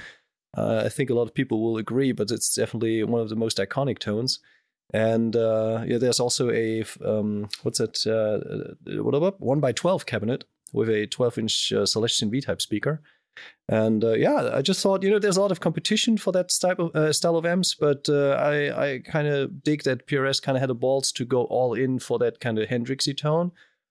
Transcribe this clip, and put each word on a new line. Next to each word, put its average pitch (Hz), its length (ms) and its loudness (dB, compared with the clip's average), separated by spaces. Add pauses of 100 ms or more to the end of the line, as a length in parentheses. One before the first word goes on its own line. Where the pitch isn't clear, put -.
(580)
Uh, 110 260 0
I 110 40 0
think 131 220 -2
a 123 40 2
lot 120 140 2
of - 60 -20
people 120 280 0
will 113 160 0
agree, 123 320 0
but 110 220 -2
it's - 240 -2
definitely 113 480 0
one 117 180 0
of 110 60 -4
the 110 80 -6
most 113 220 -2
iconic 123 420 -2
tones. 113 400 -4 (520)
And, 113 440 2
uh, 113 500 2
yeah, 120 120 0
there's 120 200 2
also 123 320 0
a, 113 300 0
f-, - 240 -8
um, 104 440 -2 (140)
what's - 160 -2
that, - 300 -2
uh, 107 840 -2
uh, 104 120 -4
what 120 100 0
about 180 260 0
one 139 200 0
by 135 100 2
twelve 170 340 0
cabinet 110 380 -2 (300)
with 113 160 0
a 107 180 2
twelve 120 320 -2
inch, - 340 -2
uh, 104 140 2
Celestion 110 420 0
V-type 104 320 -2
speaker. 143 400 -2 (680)
And, 110 340 2
uh, 113 120 4
yeah, 135 380 2
I 123 100 0
just 185 200 0
thought, 190 220 2
you 190 60 4
know, 208 100 4
there's 196 160 2
a 190 40 4
lot 196 120 2
of - 80 -6
competition 214 580 0
for 185 140 -2
that 180 280 0
type 180 200 2
of, 165 160 -2
uh, 156 160 4
style 170 240 2
of 165 100 0
amps, 175 300 2
but, 143 320 0
uh, 143 220 4
I, 143 640 0
I 127 40 -6
kinda 147 480 -2
dig 143 380 -2
that 127 240 -2
P 139 80 0
R 135 100 2
S 135 140 0
kinda 135 180 0
had 131 120 0
the 127 40 -2
balls 131 380 0
to 131 120 -4
go 123 200 2
all 123 280 0
in 127 280 0
for 120 180 -2
that 117 220 0
kinda 110 260 -2
Hendrixy 131 500 -2
tone. 165 360 0 (380)